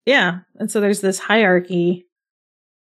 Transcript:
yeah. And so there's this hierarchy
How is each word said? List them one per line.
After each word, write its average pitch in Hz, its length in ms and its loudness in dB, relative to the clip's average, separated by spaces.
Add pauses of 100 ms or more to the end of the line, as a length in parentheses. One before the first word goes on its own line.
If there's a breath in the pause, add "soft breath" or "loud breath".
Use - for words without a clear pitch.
yeah. 185 320 2 (160)
And 214 160 -8
so 214 100 -2
there's 202 200 0
this 190 180 -2
hierarchy 180 880 0 (760)